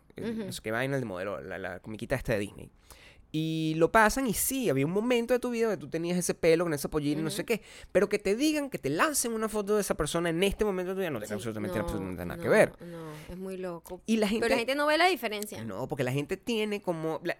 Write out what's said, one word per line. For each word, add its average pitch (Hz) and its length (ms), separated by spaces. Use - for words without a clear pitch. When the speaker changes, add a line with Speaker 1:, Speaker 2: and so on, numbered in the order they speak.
Speaker 1:
el 214 220
Speaker 2:
Ujú. 220 80
Speaker 1:
no 185 60
sé 180 100
qué - 80
vaina, 127 260
el 135 60
demoledor, 95 420
la, 90 140
la 92 220
comiquita 110 360
esta 127 180
de 101 60
Disney. - 300
Y 160 460
lo 165 140
pasan 226 340
y 208 80
sí, 262 380
había 135 160
un 170 40
momento 233 440
de 247 40
tu 247 120
vida 226 160
donde 190 120
tú 139 80
tenías 170 300
ese 175 160
pelo 165 320
con 165 80
esa 139 160
pollina 151 320
y - 20
no 160 60
sé 202 140
Speaker 2:
Ujú. - 40
Speaker 1:
qué, 226 140
pero 202 180
que 202 80
te 196 180
digan, 285 360
que - 80
te 135 100
lancen 240 440
una 220 140
foto 208 280
de 214 60
esa 190 140
persona 170 360
en 165 100
este 196 240
momento 185 240
de 190 60
tu 190 60
vida 170 100
no 117 80
tiene 104 80
Speaker 2:
Sí, 208 80
Speaker 1:
absolutamente, 107 420
Speaker 2:
no, 104 60
Speaker 1:
absolutamente 92 420
nada 87 140
que 170 80
Speaker 2:
no, 131 40
Speaker 1:
ver. 196 300
Speaker 2:
no, 165 300
es 175 80
muy 190 200
loco. 180 500
Speaker 1:
Y 220 100
la 214 100
Speaker 2:
Pero 214 140
la 233 60
Speaker 1:
gente 226 100
Speaker 2:
gente 240 180
no 294 120
ve 302 100
la 339 80
diferencia. 214 580
Speaker 1:
No, 110 240
porque 131 160
la 127 80
gente 143 260
tiene 214 440
como... 160 420
La, 170 160